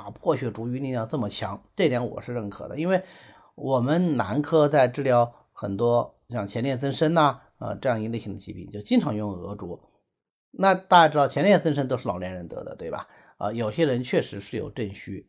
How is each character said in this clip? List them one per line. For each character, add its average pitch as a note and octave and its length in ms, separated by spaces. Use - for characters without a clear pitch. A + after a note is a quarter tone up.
啊， G#2+ 60
破 D3+ 260
血 A#2+ 140
逐 A2 160
瘀 B2 100
力 C3+ 140
量 A2+ 180
这 D3+ 80
么 A2 100
强， G2+ 360
这 F3 140
点 B2 220
我 - 100
是 B2 100
认 A2 200
可 - 160
的。 A#2 100
因 E3 120
为 F#3 120
我 C3 240
们 D#3 380
男 A2+ 260
科 D3+ 240
在 C#3 200
治 B2 140
疗 A#2+ 320
很 G2 260
多 A#2+ 380
像 A2 180
前 - 160
列 C3+ 140
增 C3+ 160
生 D#3+ 200
呐， D3 280
呃， A2 180
这 - 140
样 A2+ 120
一 A2 60
类 A2+ 120
型 G#2+ 120
的 F#2 80
疾 - 140
病， F2+ 180
就 G#3 80
经 A#3+ 220
常 C3+ 140
用 G#2 180
鹅 F2+ 220
竹。 F2 260
那 F#3+ 240
大 F3+ 260
家 D#3+ 80
知 D3 80
道 C#3 100
前 C#3 160
列 F#3+ 160
增 D3+ 140
生 C3+ 160
都 C3 80
是 B2 100
老 F#2 120
年 F#2 140
人 F2 140
得 - 160
的， - 140
对 - 120
吧？ - 180
啊， G2+ 140
有 A2+ 200
些 E3 140
人 B2+ 180
确 C#3+ 180
实 - 180
是 - 160
有 - 180
肾 G2+ 200
虚， - 360